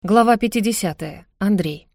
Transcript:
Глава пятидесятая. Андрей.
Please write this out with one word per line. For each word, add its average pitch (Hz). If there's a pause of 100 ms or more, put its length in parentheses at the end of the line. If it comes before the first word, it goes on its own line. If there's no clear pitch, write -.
Глава 226
пятидесятая. 214 (140)
Андрей. 175